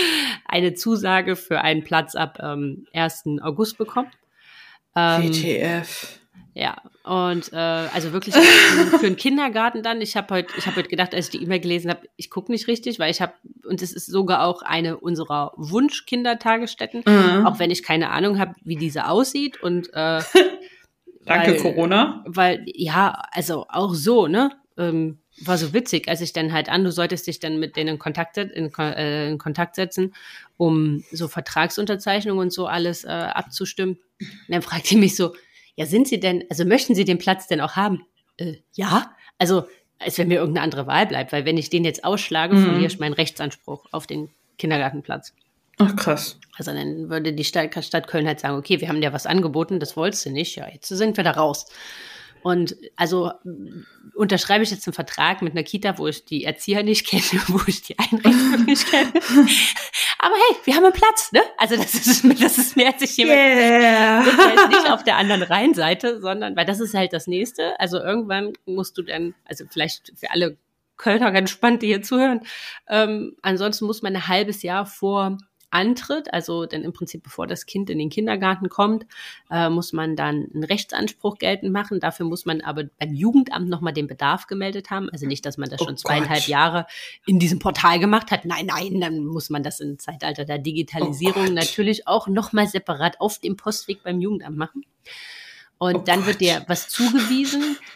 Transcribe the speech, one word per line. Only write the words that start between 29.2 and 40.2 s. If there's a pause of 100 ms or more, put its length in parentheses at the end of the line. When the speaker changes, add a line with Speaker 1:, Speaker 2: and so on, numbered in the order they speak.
Speaker 1:
in
Kontakt
setzen, (420)
um
so
Vertragsunterzeichnung
und
so
alles,
äh,
abzustimmen. (220)
Und
dann
fragt
die
mich
so, (420)
"Ja,
sind
Sie
denn,
also
möchten
Sie
den
Platz
denn
auch
haben?" (340)
Äh, (180)
ja, (240)
also (320)
als
wenn